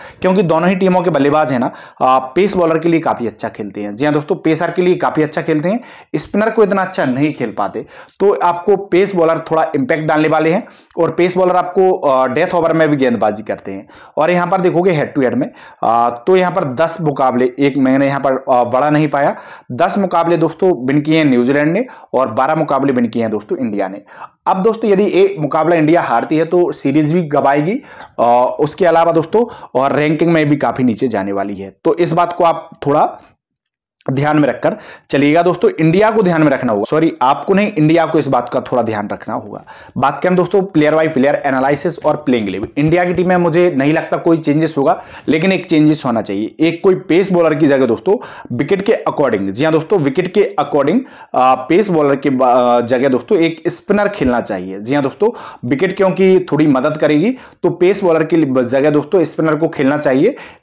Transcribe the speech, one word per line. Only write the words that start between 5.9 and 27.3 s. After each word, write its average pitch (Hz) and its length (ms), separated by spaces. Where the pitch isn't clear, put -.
स्पिनर 214 340
को 220 120
इतना 196 200
अच्छा 185 220
नहीं 139 280
खेल 120 180
पाते। 101 360
तो 196 220
आपको 196 340
पेस 196 380
बॉलर 165 240
थोड़ा 160 380
इम्पैक्ट 151 280
डालने 156 240
वाले 156 240
हैं 220 140
और 160 120
पेस 180 260
बॉलर 185 200
आपको, 180 520
आ, 131 180
डेथ 165 280
ओवर 165 180
में 160 160
भी 147 80
गेंदबाजी 120 280
करते 101 240
हैं। 98 160
और 156 140
यहाँ 175 160
पर 185 140
देखोगे 175 300
हेड 151 240
टू 143 80
हेड 117 120
में, 127 160
आ, 117 260
तो 185 260
यहाँ 180 160
पर 175 120
दस 151 360
मुकाबले, 131 580
एक 139 200
मैंने 135 280
यहाँ 139 140
पर, 131 300
आ, 123 140
बड़ा 127 260
नहीं 151 180
पाया, 147 280
दस 180 260
मुकाबले 170 380
दोस्तों 160 500
विन 139 140
किए 156 180
हैं 156 60
न्यूजीलैंड 139 480
ने 233 140
और 127 140
बारह 131 260
मुकाबले 139 380
विन 120 160
किए 117 140
हैं 110 80
दोस्तों 107 280
इंडिया 104 300
ने। 98 140
अब 185 160
दोस्तों, 214 280
यदि 196 140
ये 190 340
मुकाबला 156 380
इंडिया 160 260
हारती 131 340
है 160 80
तो 165 280
सीरीज 147 400
भी 180 100
गवाएगी, 147 580